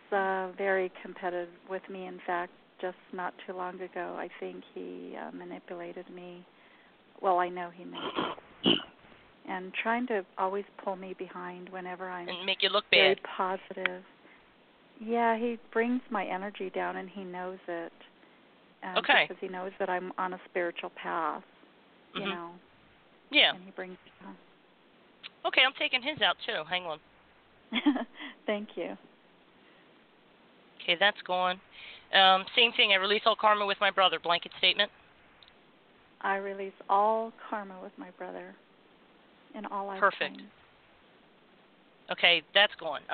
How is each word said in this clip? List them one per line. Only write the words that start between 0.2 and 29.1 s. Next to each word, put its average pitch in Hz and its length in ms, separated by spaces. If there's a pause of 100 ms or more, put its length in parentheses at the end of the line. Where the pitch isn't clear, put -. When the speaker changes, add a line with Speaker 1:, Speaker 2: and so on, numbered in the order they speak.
Speaker 1:
very 190 340 (120)
competitive 175 460 (220)
with 185 200
me. 185 160
In 180 200
fact, 175 240 (300)
just 180 160 (160)
not 185 220 (120)
too 196 60
long 185 280
ago, 180 380
I 175 100 (120)
think 185 240 (100)
he, 180 460
uh, - 160
manipulated 175 760
me. 180 360 (760)
Well, 180 180
I 180 120
know 180 200
he 175 140
manipulated - 540 (260)
me. 57 100 (760)
And 185 220 (100)
trying 233 260
to 202 160 (140)
always 196 260 (180)
pull 196 140
me 185 220
behind 180 500
whenever 185 400
I'm 180 200
Speaker 2:
And 185 180
make 190 160
you 190 80
look 202 200
Speaker 1:
very 170 240
Speaker 2:
bad. - 100 (120)
Speaker 1:
positive. 185 680 (960)
Yeah, 226 360
he 233 220 (140)
brings 240 280 (100)
my 202 140
energy 185 460
down, 180 260
and 185 140
he 196 140
knows 185 340 (100)
it. 170 240 (880)
And 190 160
Speaker 2:
Okay. 220 300
Speaker 1:
because 180 120
he 190 80
knows 185 300
that 190 120
I'm 180 280
on 185 140
a 180 140
spiritual 175 440
path, 170 540 (720)
you 202 80
Speaker 2:
Mm-hmm. 196 80
Speaker 1:
know. 175 200 (800)
Speaker 2:
Yeah. 240 240
Speaker 1:
And 185 100
he 196 80
brings 185 240 (100)
it - 180
down. 196 120 (1080)
Speaker 2:
Okay, 311 200
I'm 269 140
taking 269 240
his 277 200
out, 175 140 (100)
too. 185 220
Hang 180 180
on. 151 120 (720)
Speaker 1:
<laughs> 247 360 (400)
Thank 208 300
you. 190 200 (1900)